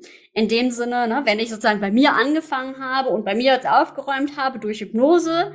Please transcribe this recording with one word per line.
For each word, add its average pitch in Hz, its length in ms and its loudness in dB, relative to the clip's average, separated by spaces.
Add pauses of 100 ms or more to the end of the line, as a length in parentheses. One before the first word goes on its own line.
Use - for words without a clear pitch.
(340)
In 214 140 0
dem 240 240 0
Sinne, 240 380 -2
ne, 262 160 0
wenn 208 140 2
ich 226 100 -4
sozusagen 214 320 0
bei 196 100 -2
mir 269 220 4
angefangen 262 640 -2
habe 262 300 -2
und 214 160 -2
bei 196 100 -2
mir 247 160 2
jetzt 262 160 0
aufgeräumt 277 680 0
habe 262 220 -4
durch 214 200 -6
Hypnose, 320 760 2